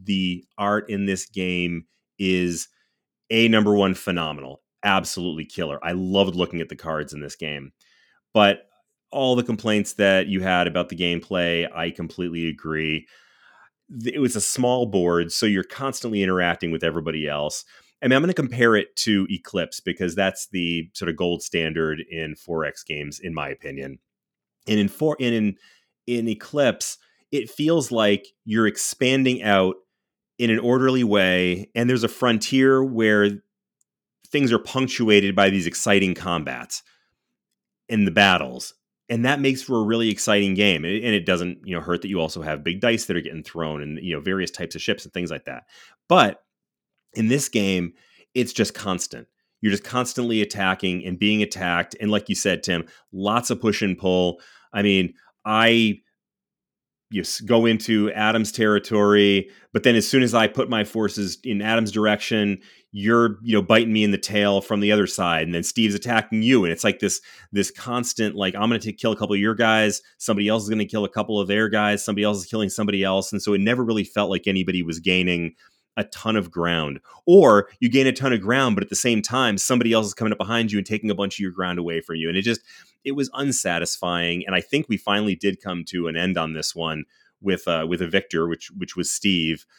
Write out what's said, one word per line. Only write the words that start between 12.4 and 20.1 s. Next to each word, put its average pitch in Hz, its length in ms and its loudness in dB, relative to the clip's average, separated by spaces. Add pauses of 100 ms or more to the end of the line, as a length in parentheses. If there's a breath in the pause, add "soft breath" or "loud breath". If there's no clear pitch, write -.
agree. 78 580 -4 (960 soft breath)
Th-, 123 120 -4
it - 40 -6
was 123 180 0
a 104 40 -4
small 123 440 0
board, 87 480 0
so - 140 0
you're 95 180 2
constantly 123 580 -6
interacting 90 480 0
with 80 140 -4
everybody 78 420 -4
else. 73 380 -6 (360 soft breath)
I 135 60 -4
mean, 127 80 4
I'm 139 80 4
gonna 175 120 0
compare 120 420 2
it - 200 -4
to 98 320 0
Eclipse 90 520 -6
because 90 340 -6